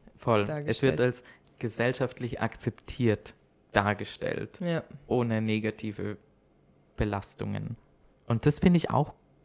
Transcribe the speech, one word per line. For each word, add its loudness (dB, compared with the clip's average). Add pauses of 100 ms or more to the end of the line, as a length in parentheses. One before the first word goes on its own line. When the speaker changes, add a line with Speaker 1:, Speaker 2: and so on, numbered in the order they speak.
(160)
Speaker 1:
voll. 2
Speaker 2:
dargestellt. -4
Speaker 1:
Es -4
wird 4
als 0 (340)
gesellschaftlich -4
akzeptiert -2 (380)
dargestellt, -2
Speaker 2:
Ja. -2 (240)
Speaker 1:
ohne 0
negative -4 (800)
Belastungen. -4 (500)
Und 2
das 4
find 6
ich 0
auch 0 (300)